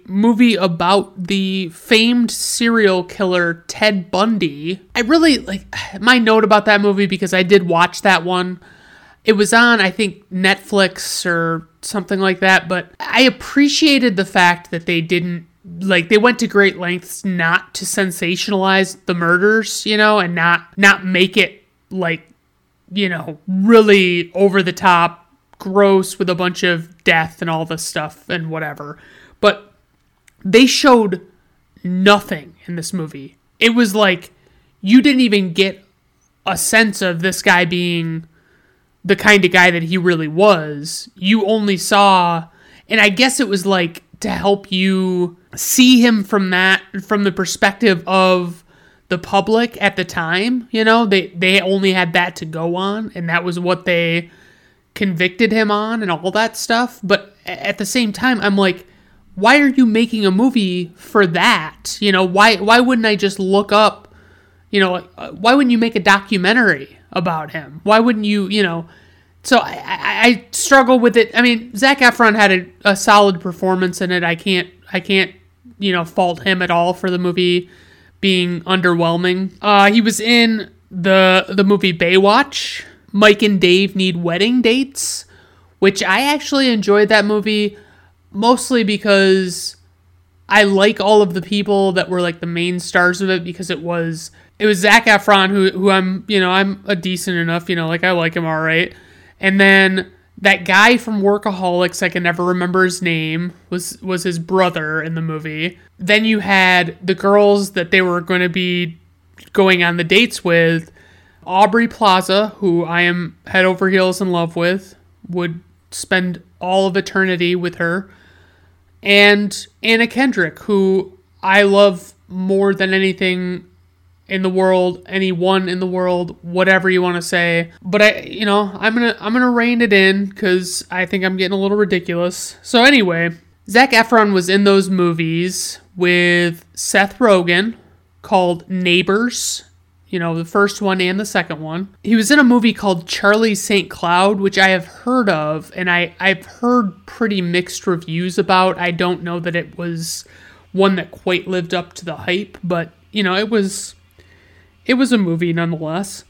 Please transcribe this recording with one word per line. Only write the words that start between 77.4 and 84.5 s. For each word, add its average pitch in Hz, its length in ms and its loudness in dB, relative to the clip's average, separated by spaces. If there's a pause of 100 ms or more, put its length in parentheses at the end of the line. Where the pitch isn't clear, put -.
being 180 400 0
underwhelming. 180 1000 -2
Uh, 202 320 4
he 233 80 4
was 220 180 -2
in 226 520 0 (200)
the, 185 600 4
the 196 120 0
movie 196 300 2
Baywatch, 190 920 0 (300)
Mike 208 280 4
and 208 180 0
Dave 190 340 2
Need 185 220 -2
Wedding 180 440 -2